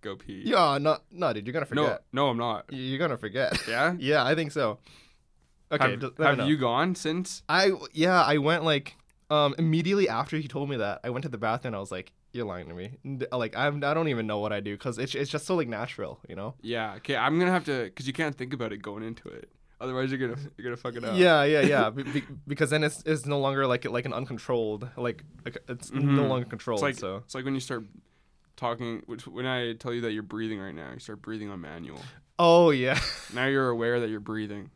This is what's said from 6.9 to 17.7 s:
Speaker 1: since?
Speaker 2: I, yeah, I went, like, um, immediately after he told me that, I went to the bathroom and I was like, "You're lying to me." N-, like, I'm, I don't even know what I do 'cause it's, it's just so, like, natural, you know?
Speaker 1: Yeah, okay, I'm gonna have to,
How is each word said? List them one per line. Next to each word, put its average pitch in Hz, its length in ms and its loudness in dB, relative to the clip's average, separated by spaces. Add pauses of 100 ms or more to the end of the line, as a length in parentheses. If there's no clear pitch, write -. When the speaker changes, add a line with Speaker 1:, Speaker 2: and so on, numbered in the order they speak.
Speaker 1:
since? 165 540 -6
Speaker 2:
I, 190 220 6 (220)
yeah, 175 300 4
I 143 140 4
went, 151 260 2
like, 147 320 0 (340)
um, 147 280 4
immediately 165 500 4
after 123 300 -2
he 151 100 -4
told 139 220 -4
me 139 80 -4
that, 101 260 -2
I 120 60 -4
went 123 140 -4
to 151 60 -6
the 123 80 -8
bathroom 117 360 -2
and - 40 -4
I - 20 -4
was 98 120 -8
like, 92 200 -10 (220)
"You're 120 120 -4
lying 90 240 -8
to 85 40 -12
me." 98 320 -10
N-, 131 260 -6
like, 117 260 -4
I'm, 143 260 0
I 143 100 0
don't 160 140 0
even 117 200 0
know 107 120 -2
what 104 140 -2
I 104 80 -2
do 101 160 -6
'cause 120 220 -6
it's, 131 160 -4
it's 135 160 -2
just 147 140 -6
so, 185 100 0
like, 156 120 0
natural, 107 520 -8 (100)
you 87 60 -12
know? 101 260 -8
Speaker 1:
Yeah, 110 360 -4
okay, 135 200 -4
I'm 135 220 4
gonna 180 120 4
have 180 140 2
to, 127 300 -2